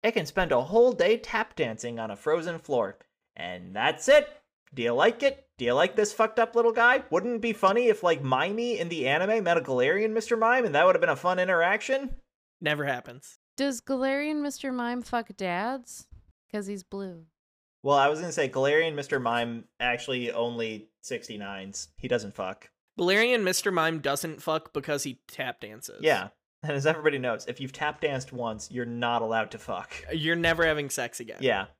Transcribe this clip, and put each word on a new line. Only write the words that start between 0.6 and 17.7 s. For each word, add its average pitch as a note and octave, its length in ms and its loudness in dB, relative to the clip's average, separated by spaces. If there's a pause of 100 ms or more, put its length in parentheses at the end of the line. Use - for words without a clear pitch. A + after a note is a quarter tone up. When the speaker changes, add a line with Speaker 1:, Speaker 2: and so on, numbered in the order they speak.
Speaker 1:
whole A3+ 320 4
day G3+ 240 4
tap A3+ 400 -4
dancing A#2 420 -4
on A2 120 -6
a G2 40 -8
frozen D#3+ 440 -2
floor. A2 380 -2 (380)
And F2+ 400 -12
that's D3+ 320 0
it. C#4+ 220 8 (440)
Do B2+ 100 -4
you A#2 100 2
like G#3+ 280 4
it? C#4 240 0 (120)
Do B2 80 -6
you A#2+ 80 4
like F3 240 4
this G#3 160 2
fucked A3 260 2
up A3+ 160 0
little A#3 160 4
guy? A#3+ 380 4
Wouldn't G3 260 0
it G#3 60 -4
be A#3 120 0
funny A3 360 4
if, - 140 2
like, E3 200 2
Mimey G3 560 0
in E3+ 80 -4
the D3+ 220 -2
anime G3 340 2
met E3+ 140 4
a D#3+ 40 2
Galarian D#3+ 520 2
Mister A3+ 240 0
Mime A#3+ 280 4
and D#3 100 -2
that D#3+ 100 6
would F#3 100 8
have - 60 2
been E3+ 80 4
a C#3+ 80 2
fun F3+ 220 0
interaction? G3 760 0 (480)
Speaker 2:
Never D3 220 -2
happens. B2+ 540 -8 (180)
Speaker 3:
Does C4+ 240 -2
Galarian C#4 600 -2
Mister C#4 280 -6
Mime B3 300 -4
fuck A3+ 340 -6
dads? G3+ 680 -6 (460)
'Cause G#3 160 -6
he's G3 160 -10
blue. F#3 420 -12 (560)